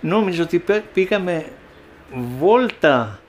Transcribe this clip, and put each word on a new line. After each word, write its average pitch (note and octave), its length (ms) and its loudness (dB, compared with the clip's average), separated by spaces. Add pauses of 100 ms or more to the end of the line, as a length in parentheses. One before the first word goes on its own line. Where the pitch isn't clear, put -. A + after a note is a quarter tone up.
Νόμιζε F3+ 400 0
ότι E3+ 180 0
πέ-, G#3 240 -2 (100)
πήγαμε F#3 520 -2 (920)
βόλτα D3+ 880 2